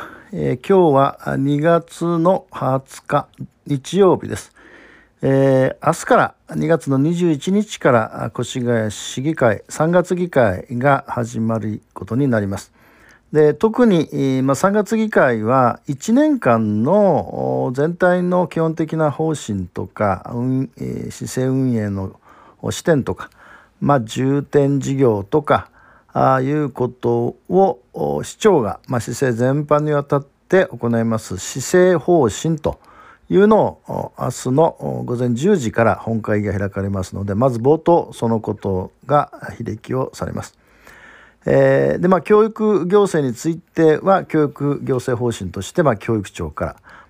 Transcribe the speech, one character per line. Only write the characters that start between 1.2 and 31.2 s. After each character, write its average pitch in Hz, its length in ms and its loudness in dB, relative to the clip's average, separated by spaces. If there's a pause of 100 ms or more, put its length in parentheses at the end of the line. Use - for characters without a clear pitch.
あ、 139 60 -2
二 143 240 0
月 170 440 0
の 170 480 0
二 131 340 -2
十 - 180 -20
日、 143 220 -2 (400)
日 147 320 -4
曜 180 200 6
日 - 100 -10
で 104 80 -8
す。 - 160 -18 (680)
え 135 600 2
ー、 - 40 -14
明 151 80 2
日 - 140 -6
か 247 100 4
ら、 143 180 2 (200)
二 151 140 -2
月 160 200 0
の 135 80 2
二 156 200 2
十 170 160 2
一 147 180 -4
日 208 280 -2
か 156 120 2
ら、 113 320 0
あ、 120 40 -6
越 123 380 -6
谷 113 280 0
市 - 280 -10
議 156 140 -2
会、 113 340 2
三 160 220 -2
月 180 240 2
議 175 160 -4
会 107 400 2
が 135 380 0
始 120 320 -6
ま 113 180 -2
る 107 240 -6 (100)
こ - 120 -14
と 104 100 -8
に 139 140 0
な 117 100 2
り 104 80 -2
ま 98 120 -6
す。 - 140 -18 (600)
で、 151 200 4
特 226 320 2
に、 175 280 4
え 147 40 -6 (220)
ー、 131 60 0
ま 139 80 2
あ、 - 20 2
三 196 180 0
月 214 240 0
議 220 140 0
会 127 320 2
は 123 460 2
一 151 240 -4
年 294 260 2
間 113 460 2
の、 131 800 0
お、 131 80 -4
全 156 240 -2
体 180 260 2
の 180 240 0
基 170 140 -6
本 160 160 0
的 160 200 -4
な 156 140 2
方 160 240 -2
針 98 320 -6
と 95 220 -10
か、 98 440 -4
運-、 131 460 -2
え - 300 -8
ー、 - 20 -10
市 - 140 -12
政 131 280 -2
運 131 220 0
営 104 140 -2
の、 98 320 -6 (420)
お、 110 80 -4
視 - 140 -8
点 151 180 2
と 95 140 -4
か、 - 120 -16 (520)
ま 139 140 2
あ、 135 80 2
重 135 420 -2
点 143 340 2
事 131 160 -4
業 113 300 2
と 151 180 0
か、 135 260 -2 (440)
あ 131 240 2
あ 131 40 0
い 135 100 -2
う 151 200 -2
こ 127 180 -4
と 120 480 -2 (140)
を、 190 320 2 (100)
お、 147 300 -4
市 - 140 -12
長 180 260 4
が、 95 240 -6
ま 123 120 -2
あ、 - 20 0
市 - 100 -10
政 123 280 -2
全 139 280 0
般 147 140 2
に 151 120 -2
わ 143 100 0
た 147 140 -2
っ 143 80 -2
て - 400 0
行 - 240 -6 (100)
い 113 60 0
ま 113 140 -2
す 107 180 -10